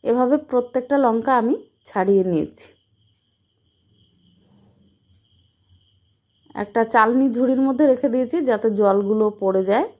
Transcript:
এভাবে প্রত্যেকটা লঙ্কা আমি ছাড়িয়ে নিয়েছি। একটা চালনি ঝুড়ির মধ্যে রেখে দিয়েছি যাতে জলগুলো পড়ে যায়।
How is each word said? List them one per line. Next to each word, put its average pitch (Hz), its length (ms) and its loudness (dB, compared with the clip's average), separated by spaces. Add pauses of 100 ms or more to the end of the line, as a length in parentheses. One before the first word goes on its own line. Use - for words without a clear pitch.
এভাবে 247 360 0
প্রত্যেকটা 254 600 -4
লঙ্কা 233 400 0
আমি 240 180 0 (300)
ছাড়িয়ে 190 380 0
নিয়েছি। 170 420 -6 (4000)
একটা 214 300 -4
চালনি 233 460 2
ঝুড়ির 247 300 0
মধ্যে 269 260 2
রেখে 254 220 0
দিয়েছি 247 360 -2
যাতে 226 260 0
জলগুলো 202 600 2 (100)
পড়ে 190 240 0
যায়। 233 240 0 (120)